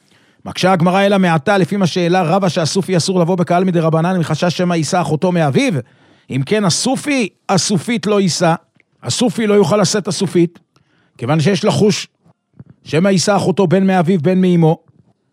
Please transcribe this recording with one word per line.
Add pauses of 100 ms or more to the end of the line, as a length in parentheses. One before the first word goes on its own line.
(460)
מקשה
הגמרא,
אלא
מעתה,
לפי
מה
שהעלה
רבא
שהסופי
אסור
לבוא
בקהל
מדרבנן,
מחשש
שמא
יישא
אחותו
מאביו. (560)
אם
כן,
הסופי, (200)
הסופית
לא
יישא. (500)
הסופי
לא
יוכל
לשאת
הסופית, (580)
כיוון
שיש
לחוש (760)
שמא
יישא
אחותו
בין
מאביו
בין
מאמו, (560)